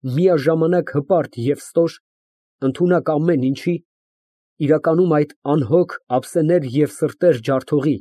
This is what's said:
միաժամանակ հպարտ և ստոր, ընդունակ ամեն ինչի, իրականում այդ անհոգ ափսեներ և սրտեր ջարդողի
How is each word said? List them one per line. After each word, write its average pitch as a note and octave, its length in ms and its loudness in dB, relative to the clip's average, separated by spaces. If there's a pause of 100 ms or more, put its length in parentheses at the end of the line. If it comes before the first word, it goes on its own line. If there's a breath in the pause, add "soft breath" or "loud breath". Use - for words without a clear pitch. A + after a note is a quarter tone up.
միաժամանակ D#3+ 840 2
հպարտ D3+ 480 -2
և C3+ 220 -2
ստոր, - 360 -2 (680)
ընդունակ E3+ 480 0
ամեն D3+ 340 0
ինչի, C#3 300 -2 (840)
իրականում D#3+ 520 2
այդ D3+ 220 0 (100)
անհոգ D3 500 0 (140)
ափսեներ D#3 600 0
և C#3 220 0
սրտեր D#3 500 0
ջարդողի C3+ 600 -2